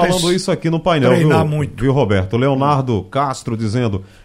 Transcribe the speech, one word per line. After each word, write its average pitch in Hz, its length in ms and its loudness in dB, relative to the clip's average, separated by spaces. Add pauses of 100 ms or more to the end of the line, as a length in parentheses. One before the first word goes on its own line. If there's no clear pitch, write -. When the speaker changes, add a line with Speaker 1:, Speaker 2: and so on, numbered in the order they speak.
Speaker 1:
falando 175 260 0
isso 185 160 -2
aqui 185 180 -2
no 165 120 -2
painel, 151 300 2
Speaker 2:
Treinar 151 360 4
Speaker 1:
viu? 151 100 -2
Speaker 2:
muito. 151 240 -6
Speaker 1:
Viu, 135 120 2
Roberto? 104 440 0
Leonardo 131 680 0
Castro 131 520 -4
dizendo, 107 480 -2 (200)